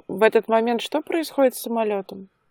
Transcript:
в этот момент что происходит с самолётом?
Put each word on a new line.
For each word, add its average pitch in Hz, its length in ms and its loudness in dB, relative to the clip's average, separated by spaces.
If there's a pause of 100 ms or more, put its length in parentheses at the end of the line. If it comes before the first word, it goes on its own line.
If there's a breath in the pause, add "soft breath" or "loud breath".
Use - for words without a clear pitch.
в 190 160 -2
этот 220 260 4
момент 226 320 0
что - 200 -4
происходит 285 540 0
с - 60 -12
самолётом? 208 680 -4 (220)